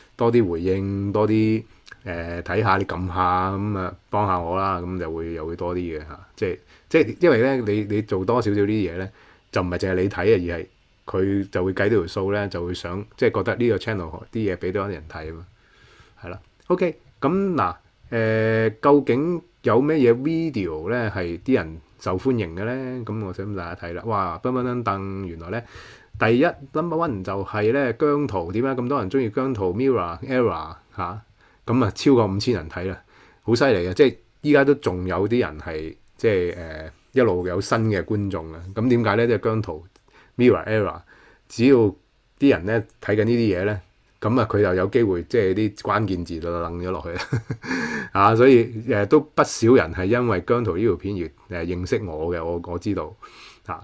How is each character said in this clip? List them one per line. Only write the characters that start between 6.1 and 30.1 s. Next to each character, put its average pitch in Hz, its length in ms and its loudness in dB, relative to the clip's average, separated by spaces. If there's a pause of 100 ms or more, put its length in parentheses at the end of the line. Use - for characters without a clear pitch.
即 107 120 -4
係， 87 120 -6 (300)
即 160 100 6
係 117 220 0
因 175 100 6
為 117 100 6
呢， 135 140 2 (100)
你， 104 240 0
你 104 120 0
做 95 240 -2
多 117 160 2
少 104 120 0
少 104 80 2
啲 101 40 4
嘢 98 320 -2
呢， 95 120 -8 (400)
就 98 120 -2
唔 90 80 -2
係 87 80 -2
淨 95 140 -2
係 92 40 0
你 92 140 2
睇 - 80 -10
啊， - 20 -6
而 87 400 2
係 87 60 -10 (400)
佢 98 440 0
就 92 140 -2
會 95 100 0
計 98 120 0
呢 104 40 2
條 98 180 2
數 98 260 -4
呢， 104 160 -2
就 87 160 -8
會 90 80 -6
想， 90 320 -8 (100)
即 127 120 0
係 107 100 2
覺 95 60 0
得 104 120 -2
呢 117 140 0
個 101 80 0
channel 92 540 -8
啲 107 220 -2
嘢 - 40 -6
畀 92 160 -6
多 98 120 -2
啲 101 40 -6
人 78 200 -10
睇 80 220 -12
吖 - 20 -12
嘛， 82 120 -16 (760)
係 87 80 -14
啦。 95 100 -12 (280)
OK， 175 320 0 (220)
噉 185 320 0
嗱， 98 220 0 (360)
誒， 110 680 2
究 143 260 6
竟 165 340 0 (220)
有 117 180 4
咩 151 140 2
嘢 120 180 6
video 120 800 -4
呢 117 240 -2
係 87 240 -6
啲 127 160 0
人 82 260 -2 (180)
受 92 180 -2
歡 127 200 0
迎 85 200 -4
嘅 101 80 -4
呢？ 127 400 -6
噉 107 200 -6
我 92 60 -8
想 98 240 -8
大 85 180 -8
家 85 140 -12
睇 85 60 -10
啦。 87 120 -10
哇， 95 380 -2
噔 127 80 -2
噔 127 120 -2
噔 123 200 -4
噔， 98 420 -4
原 82 140 -10
來 82 100 -12
呢， 113 120 -6 (580)
第 117 180 4
一， 139 60 4 (300)
number 160 240 -4
one 131 260 -4
就 98 220 -6
係 107 280 0
呢， 135 200 0
姜 147 340 0
濤， 90 240 -4
點 110 100 -2
解 135 80 0
咁 123 180 -2
多 139 120 0
人 95 100 -2
鍾 135 120 2
意 113 80 0
姜 131 260 -2
濤？ 95 180 0
Mirror 104 540 0